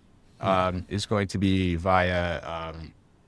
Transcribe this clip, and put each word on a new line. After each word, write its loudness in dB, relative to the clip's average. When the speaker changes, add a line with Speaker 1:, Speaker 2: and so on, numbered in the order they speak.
Speaker 1:
Hmm. -4
Speaker 2:
um, 2
is -4
going 0
to -4
be 2
via, 2
um, -10